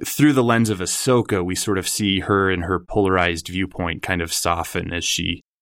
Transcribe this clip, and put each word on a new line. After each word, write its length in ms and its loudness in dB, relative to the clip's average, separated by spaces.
through 280 4
the 100 4
lens 260 2
of 100 0
Ahsoka, 640 0
we 120 -2
sort 240 0
of 100 -4
see 300 2
her 320 2
and 140 -2
her 140 0
polarized 680 0
viewpoint 560 -6
kind 180 -2
of 100 -4
soften 640 -4
as 100 -4
she, 380 -4